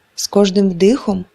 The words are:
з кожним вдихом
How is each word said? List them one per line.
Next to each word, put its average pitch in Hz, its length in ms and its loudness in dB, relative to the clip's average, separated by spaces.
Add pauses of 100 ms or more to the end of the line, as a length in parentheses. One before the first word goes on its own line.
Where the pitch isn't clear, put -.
(140)
з - 120 -8
кожним 202 440 0
вдихом 190 540 0 (100)